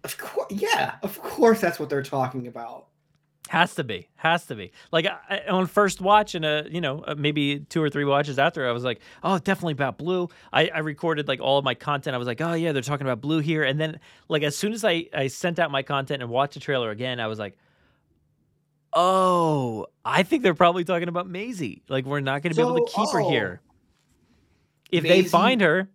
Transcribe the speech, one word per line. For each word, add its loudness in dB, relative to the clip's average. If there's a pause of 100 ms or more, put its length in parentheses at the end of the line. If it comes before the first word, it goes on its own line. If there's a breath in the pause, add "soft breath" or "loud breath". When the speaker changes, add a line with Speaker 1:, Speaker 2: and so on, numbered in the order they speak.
Speaker 1:
Of -12
course, -6
yeah, 0
of -8
course 4
that's 0
what -6
they're -2
talking -4
about. -16 (640)
Speaker 2:
Has 0
to -4
be, -8
has -2
to -10
be. -12 (200 loud breath)
Like, 0
I, -2 (120)
I, -4
on 0
first 2
watch 4
and, -2
uh, 0
you -6
know, -4
uh, -6
maybe 0
two -4
or 2
three -2
watches 0
after, 2
I 0
was -4
like, -4 (220 loud breath)
"Oh, 0
definitely -2
about -2
Blue." -2 (220 loud breath)
I, 4
I -4
recorded, -2
like, -2
all 4
of 0
my 0
content. -4
I -2
was -4
like, -6
"Oh, -2
yeah, -2
they're -2
talking -4
about -2
Blue -2
here." 0
And 0
then, -4 (300 soft breath)
like, 2
as -2
soon -2
as -6
I, 2
I -2
sent -4
out 2
my -2
content -4
and -8
watched 0
the -14
trailer -2
again, -6
I -4
was -6
like, -10 (1400)
"Oh, 2 (180)
I 2
think 0
they're 4
probably 4
talking -2
about -4
Maisie. -10
Like, -2
we're -2
not -2
gonna -2
be 4
able 2 (100)
to -2
Speaker 1:
So, 0
Speaker 2:
keep 0
her 2
Speaker 1:
oh. 2
Speaker 2:
here." -2 (1300)
If 2
they 8
Speaker 1:
Maisie, 0
Speaker 2:
find 4
her. 4